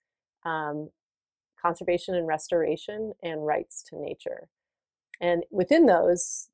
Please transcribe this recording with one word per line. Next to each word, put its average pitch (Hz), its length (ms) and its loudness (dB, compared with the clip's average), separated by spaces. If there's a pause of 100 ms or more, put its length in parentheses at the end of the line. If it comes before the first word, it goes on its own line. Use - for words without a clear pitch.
(440)
um, 151 460 -6 (720)
conservation 175 540 -2
and 170 120 -2
restoration, 170 840 -2 (100)
and 160 220 -6
rights - 380 -4
to - 140 -16
nature. - 520 -10 (720)
And 175 300 0
within 269 380 6
those, 175 680 2